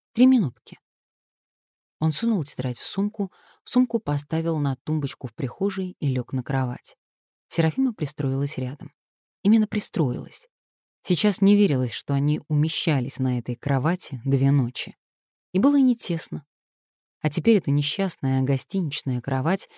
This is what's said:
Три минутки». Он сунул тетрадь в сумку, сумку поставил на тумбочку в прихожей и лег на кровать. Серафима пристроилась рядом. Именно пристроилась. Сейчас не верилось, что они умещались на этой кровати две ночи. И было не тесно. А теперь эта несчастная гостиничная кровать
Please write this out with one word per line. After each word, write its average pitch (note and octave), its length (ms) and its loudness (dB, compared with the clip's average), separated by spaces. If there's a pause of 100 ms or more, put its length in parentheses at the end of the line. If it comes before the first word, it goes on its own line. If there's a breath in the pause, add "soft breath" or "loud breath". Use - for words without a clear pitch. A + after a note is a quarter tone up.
(140)
Три B3+ 140 6
минутки». A3+ 520 0 (1200)
Он D#3 120 2
сунул G#3+ 320 0
тетрадь B2+ 360 -6
в - 40 -12
сумку, G3+ 480 -4 (320 soft breath)
сумку B3 360 0
поставил D#3+ 600 -2
на C#3 240 -2
тумбочку D3+ 440 -4
в - 60 -16
прихожей F#3 640 -6
и D3 80 -2
лег B2+ 260 -2
на C3 100 -2
кровать. C3 540 -6 (500)
Серафима G#3+ 460 0
пристроилась C#3 640 -4
рядом. C3 340 -8 (520)
Именно G#3+ 240 4
пристроилась. - 800 -4 (560)
Сейчас - 380 2
не G3+ 140 8
верилось, C#3+ 380 2
что - 200 -6
они C#3+ 340 2
умещались D3 720 0
на B2+ 220 0
этой A#2+ 160 -6
кровати C3+ 680 -2
две C3+ 280 2
ночи. C3+ 440 -2 (560)
И F#3 80 0
было C#4+ 180 4
не B3+ 180 4
тесно. D#3+ 500 -6 (760)
А D#3 80 0
теперь G#3 280 4
эта - 140 -2
несчастная C#3+ 680 -2
гостиничная C3+ 800 -4
кровать C3+ 560 -2